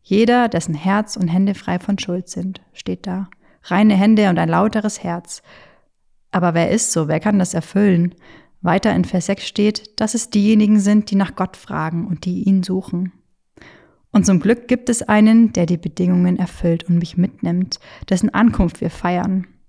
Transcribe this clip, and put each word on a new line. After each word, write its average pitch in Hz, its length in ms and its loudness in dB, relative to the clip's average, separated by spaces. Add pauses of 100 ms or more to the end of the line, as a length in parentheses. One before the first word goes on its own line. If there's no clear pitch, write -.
„Jeder, 233 480 2
dessen 165 240 -4
Herz 190 440 -2
und 185 100 -2
Hände 190 260 0
frei - 240 -6
von 196 220 -4
Schuld 180 300 -6
sind“, 185 320 -10 (120)
steht - 320 -10
da. 190 240 -6 (360)
„Reine 208 280 2
Hände 208 380 4
und 165 80 0
ein 165 100 0
lauteres 208 540 -2
Herz.“ 170 400 -10 (880)
Aber 175 240 0
wer 170 160 0
ist - 220 -2
so? 156 140 -2
Wer 156 120 0
kann 208 180 0
das 185 160 0
erfüllen? 180 600 0 (460)
Weiter 196 340 0
in 185 100 0
Vers 180 220 -4
sechs 196 200 -6
steht, - 540 -4
dass 220 140 -2
es - 160 -6
diejenigen 214 480 4
sind, 208 320 2
die 202 40 -2
nach 196 200 0
Gott 185 220 -6
fragen 160 500 -6
und 165 180 -6
die 180 160 -4
ihn 196 220 2
suchen. 185 480 -6 (1000)
Und 196 160 2
zum 185 140 4
Glück 233 280 0
gibt 247 220 -2
es 233 140 -2
einen, 220 500 4
der 170 140 0
die 170 100 -2
Bedingungen 180 600 0
erfüllt 170 460 -2
und 175 120 2
mich 170 200 -4
mitnimmt, 180 640 -2 (300)
dessen 202 240 0
Ankunft 202 480 2
wir 170 80 -4
feiern. 180 560 -4 (240)